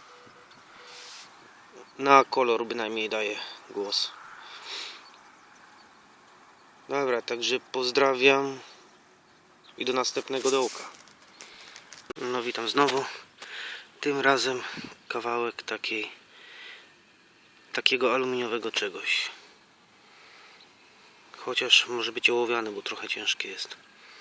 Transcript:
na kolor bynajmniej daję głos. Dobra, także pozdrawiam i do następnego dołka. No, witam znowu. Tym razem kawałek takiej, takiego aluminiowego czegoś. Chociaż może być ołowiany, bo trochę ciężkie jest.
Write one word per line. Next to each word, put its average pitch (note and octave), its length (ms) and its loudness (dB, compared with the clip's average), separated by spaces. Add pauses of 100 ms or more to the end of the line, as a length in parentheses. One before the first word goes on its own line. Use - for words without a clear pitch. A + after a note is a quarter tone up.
(2000)
na C#3 300 10
kolor A#2 360 2
bynajmniej A2 440 -4
daję G#2+ 300 -2 (300)
głos. G2+ 420 -2 (2750)
Dobra, C3 320 0
także A#2+ 380 -2
pozdrawiam C3+ 1000 4 (1200)
i A#2+ 80 -6
do B2+ 80 0
następnego C3 580 0
dołka. C3 380 0 (1300)
No, B2+ 260 -2
witam A#2 260 -4
znowu. C3 360 4 (960)
Tym C#3+ 180 0
razem C3 440 4 (440)
kawałek A#2+ 560 -2
takiej, A2 480 -4 (1600)
takiego B2+ 400 4
aluminiowego B2 580 0
czegoś. - 580 -2 (2250)
Chociaż B2 420 4
może A#2 240 -2
być A#2 180 2
ołowiany, A#2 420 0
bo G2+ 100 -8
trochę G#2+ 260 -8
ciężkie - 420 -4
jest. - 280 -10 (440)